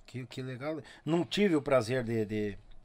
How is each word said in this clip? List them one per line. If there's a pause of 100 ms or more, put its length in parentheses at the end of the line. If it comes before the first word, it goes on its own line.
que,
que
legal. (280)
Não
tive
o
prazer
de,
de, (260)